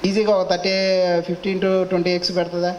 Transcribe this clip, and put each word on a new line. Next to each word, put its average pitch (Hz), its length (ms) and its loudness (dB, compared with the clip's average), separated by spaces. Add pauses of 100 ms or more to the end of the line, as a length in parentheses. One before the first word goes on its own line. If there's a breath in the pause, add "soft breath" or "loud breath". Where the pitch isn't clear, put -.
ఈజీగా 208 300 2
ఒక 185 140 0
థర్టీ, 180 200 0 (560)
ఫిఫ్టీన్ 185 380 -4
to 190 60 2 (200)
ట్వంటీ 180 260 0
ఎగ్స్ 175 200 -4
పెడుతుందా 175 420 -2